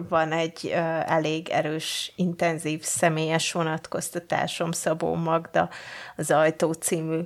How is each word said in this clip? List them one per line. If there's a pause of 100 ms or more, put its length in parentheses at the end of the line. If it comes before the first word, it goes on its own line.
van
egy,
ö, (280)
elég
erős,
intenzív
személyes
vonatkoztatásom
Szabó
Magda (480)
az
Ajtó
című